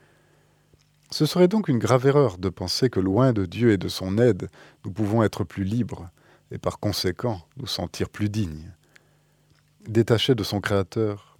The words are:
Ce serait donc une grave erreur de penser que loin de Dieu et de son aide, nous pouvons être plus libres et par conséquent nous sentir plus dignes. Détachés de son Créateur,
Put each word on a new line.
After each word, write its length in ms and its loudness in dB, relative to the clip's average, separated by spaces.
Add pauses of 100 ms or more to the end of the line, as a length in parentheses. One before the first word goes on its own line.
(1120)
Ce 140 0
serait 220 4
donc 200 0
une 100 2
grave 280 2
erreur 320 2
de 100 -4
penser 420 -2
que 80 -4
loin 340 4
de 140 0
Dieu 240 2
et 80 4
de 100 -4
son 300 -4
aide, 300 4 (360)
nous 60 -10
pouvons 320 0
être 220 0
plus 180 -8
libres 460 -4 (420)
et 80 -10
par 200 -6
conséquent 640 -4 (160)
nous 80 -10
sentir 420 -6
plus 200 -4
dignes. 440 -6 (1120)
Détachés 480 2
de 80 -2
son 180 -2
Créateur, 800 -4